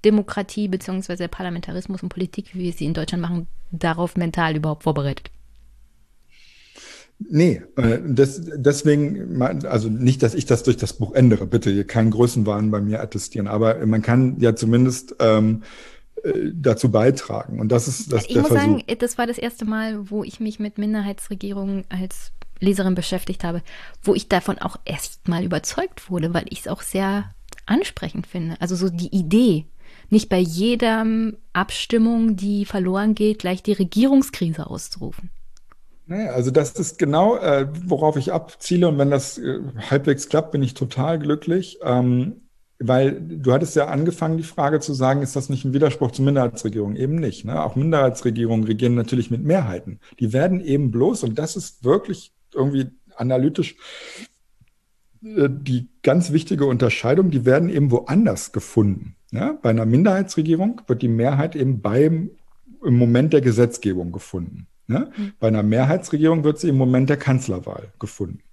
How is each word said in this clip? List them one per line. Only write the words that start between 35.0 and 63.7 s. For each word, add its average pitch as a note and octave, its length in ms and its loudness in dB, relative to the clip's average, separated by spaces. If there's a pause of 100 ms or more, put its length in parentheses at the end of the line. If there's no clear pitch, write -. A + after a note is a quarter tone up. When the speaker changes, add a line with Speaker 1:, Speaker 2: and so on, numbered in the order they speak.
Speaker 2:
Nee, G3 200 -6
also B2+ 240 -2
das C#3+ 220 2
ist - 260 -6
genau, F3 380 4
äh, C#3+ 320 2 (160)
worauf D3+ 320 2
ich C#3+ 160 -2
abziele. F3 560 0
Und C#3+ 100 2
wenn C#3 120 4
das, C#3 280 -2
äh, C3+ 220 -4 (280)
halbwegs C#3+ 400 2
klappt, D#3 220 0
bin C#3+ 140 0
ich B2 100 -4
total C#3+ 460 -2
glücklich. D#3 640 -2
Ähm, B2 580 0 (380)
weil C3 400 2
du D#3 320 0
hattest D#3 240 0
ja D3 100 2
angefangen, D#3+ 500 -2
die D#3+ 60 -4
Frage D3+ 380 0
zu D3+ 140 -6
sagen, C3 280 2
ist C3+ 140 -6
das C3+ 120 -4
nicht C3+ 160 -4
ein C3 100 -2
Widerspruch C#3+ 360 2
zu - 120 -4
Minderheitsregierungen? A2 760 0
Eben C#3+ 200 -2
nicht, C#3+ 280 -4
ne? D#2+ 180 -4
Auch - 140 -4
Minderheitsregierungen A#2+ 880 2
regieren A#2+ 320 2
natürlich A#2 340 -2
mit A2 140 -4
Mehrheiten. C#3 560 -2 (180)
Die A2 140 -2
werden F3 280 2
eben C#3+ 300 0
bloß, D3+ 320 0
und A#2 160 -4
das D#3 160 -6
ist - 300 -12
wirklich F3+ 480 0 (200)
irgendwie C3+ 360 -2 (260)
analytisch, C3 600 0 (1500)
äh, G#3+ 260 0
die C3+ 400 -4 (140)
ganz D3+ 300 2
wichtige D3 340 0
Unterscheidung, B2+ 640 2
die C3 140 0
werden C#3+ 240 4
eben C#3+ 240 2
woanders C#3 580 2
gefunden. G#2 640 0 (180)
Ja? A#3+ 300 -2
Bei A#2 80 2
einer A2+ 160 2
Minderheitsregierung F#3 1040 2
wird A#2+ 140 0
die B2 60 0
Mehrheit C#3 460 2
eben C3 280 0
beim, D#3 480 2 (540)
im B2 140 4
Moment B2 340 4
der D3 80 6
Gesetzgebung G#2+ 680 0